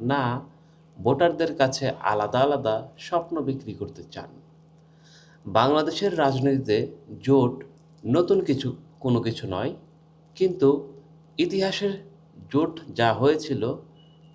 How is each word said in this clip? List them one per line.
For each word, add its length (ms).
না 520
ভোটারদের 600
কাছে 340
আলাদা 500
আলাদা 480
স্বপ্ন 420
বিক্রি 340
করতে 360
চান? 200
বাংলাদেশের 720
রাজনীতিতে 760
জোট 420
নতুন 340
কিছু, 360
কোনো 200
কিছু 260
নয়, 260
কিন্তু 340
ইতিহাসের 540
জোট 280
যা 200
হয়েছিল 480